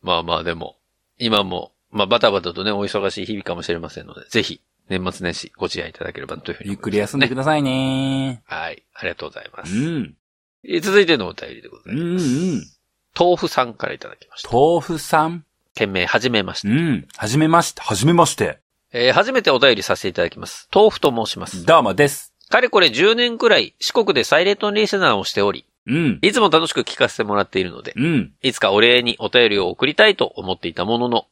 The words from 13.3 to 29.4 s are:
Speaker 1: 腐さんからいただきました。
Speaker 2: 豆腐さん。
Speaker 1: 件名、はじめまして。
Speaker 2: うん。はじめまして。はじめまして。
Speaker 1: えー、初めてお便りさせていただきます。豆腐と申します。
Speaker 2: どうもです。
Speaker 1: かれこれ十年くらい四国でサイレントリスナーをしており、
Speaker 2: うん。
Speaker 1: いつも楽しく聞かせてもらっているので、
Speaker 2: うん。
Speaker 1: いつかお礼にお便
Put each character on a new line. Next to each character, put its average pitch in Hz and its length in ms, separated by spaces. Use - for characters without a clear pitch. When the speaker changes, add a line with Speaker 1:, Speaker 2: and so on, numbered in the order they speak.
Speaker 1:
腐 165 120
さ 135 180
ん 117 80
か - 140
ら - 60
い - 60
た - 100
だ - 60
き - 120
ま - 100
し - 60
た。 - 80
Speaker 2:
豆 151 280
腐 156 200
さ 156 280
ん。 170 180
Speaker 1:
件 104 160
名、 92 140
は 117 140
じ 123 100
め 110 140
ま 87 120
し - 60
て。 101 60
Speaker 2:
う 101 40
ん。 139 440
は - 120
じ 120 100
め 156 100
ま 165 140
し - 120
て。 - 80
は 110 140
じ 95 100
め 160 80
ま 170 120
し - 100
て。 87 240
Speaker 1:
え 123 200
ー、 - 20
初 208 180
め 262 100
て 156 100
お 127 80
便 127 160
り 98 80
さ 92 120
せ - 60
て 101 80
い 85 40
た 87 100
だ 85 60
き - 100
ま 90 80
す。 - 260
豆 208 160
腐 - 100
と 117 260
申 - 60
し - 80
ま 92 80
す。 87 180
Speaker 2:
ど 160 140
う 135 40
も 98 100
で 143 160
す。 - 240
Speaker 1:
か 226 100
れ 247 80
こ 208 140
れ 175 80
十 196 260
年 240 220
く 240 100
ら 185 120
い 95 200
四 - 140
国 202 200
で 123 120
サ 156 160
イ 180 40
レ 202 80
ン - 40
ト 208 140
リ 214 140
ス 202 120
ナ 160 160
ー - 20
を 95 80
し - 80
て 101 100
お 101 120
り、 78 120
Speaker 2:
う 135 100
ん。 147 240
Speaker 1:
い 208 120
つ 240 80
も 202 80
楽 160 180
し - 60
く 135 80
聞 - 160
か 120 100
せ - 80
て 117 80
も 104 120
ら 101 80
っ - 60
て 95 120
い - 20
る 90 80
の 60 100
で、 - 140
Speaker 2:
う 127 100
ん。 139 360
Speaker 1:
い 135 100
つ - 80
か 101 140
お 104 80
礼 120 220
に 120 160
お 107 100
便 120 200